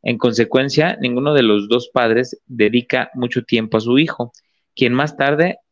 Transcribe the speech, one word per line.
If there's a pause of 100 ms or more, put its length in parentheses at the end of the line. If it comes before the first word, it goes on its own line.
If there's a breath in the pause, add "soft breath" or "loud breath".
En
consecuencia,
ninguno
de
los
dos
padres
dedica
mucho
tiempo
a
su
hijo, (420 soft breath)
quien
más
tarde (140)